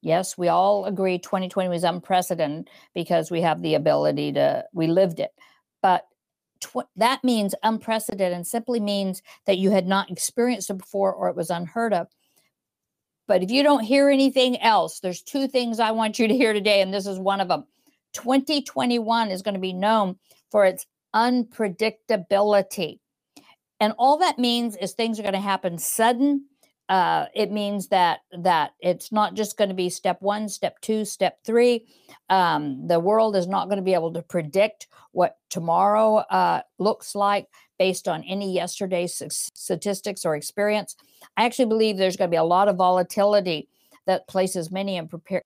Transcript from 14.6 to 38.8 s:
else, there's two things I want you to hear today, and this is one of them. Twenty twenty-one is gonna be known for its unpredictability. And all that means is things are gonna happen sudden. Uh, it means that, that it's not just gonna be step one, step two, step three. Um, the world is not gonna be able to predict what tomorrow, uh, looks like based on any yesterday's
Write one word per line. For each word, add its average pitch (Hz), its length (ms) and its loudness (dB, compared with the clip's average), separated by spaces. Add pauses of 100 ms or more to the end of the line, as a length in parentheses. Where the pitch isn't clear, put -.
else, 196 400 2
there's 180 220 -6
two 269 260 -4
things 240 320 -2
I 220 100 2
want 220 280 -2
you 220 100 4
to 220 60 4
hear 233 180 4
today, 202 280 4
and 190 140 0
this 196 120 -4
is 190 120 -6
one 196 220 0
of 180 80 -2
them. 151 180 -2 (480)
Twenty 277 480 0
twenty-one 233 680 -2
is 190 120 -6
gonna 196 160 -4
be 185 140 -6
known 196 440 0 (340)
for 208 140 4
its 185 220 0 (280)
unpredictability. 208 1900 0 (800)
And 214 180 2
all 277 200 4
that 349 200 2
means 240 380 0
is 190 160 -6
things 226 260 -2
are 208 60 -8
gonna 190 160 -2
happen 190 360 -4
sudden. 254 720 0 (420)
Uh, 165 460 2
it 208 180 -2
means 202 360 -4
that, 175 320 2 (120)
that 170 480 0
it's 180 320 -2
not 208 220 0
just 208 240 -6
gonna 196 160 0
be 180 160 -2
step 180 320 -4
one, 208 260 -2
step - 320 -6
two, 214 240 -2
step - 400 -2
three. 233 420 2 (440)
Um, 151 560 2
the 170 120 2
world 208 380 2
is 175 100 0
not 185 220 -4
gonna 196 140 -2
be 185 100 0
able 165 220 0
to 170 80 -8
predict 185 640 -2 (260)
what - 240 0 (140)
tomorrow, 202 640 2
uh, 180 460 0 (160)
looks - 360 -2
like 202 320 0 (320)
based 185 300 0
on 165 160 -4
any 190 300 -6
yesterday's 180 640 -4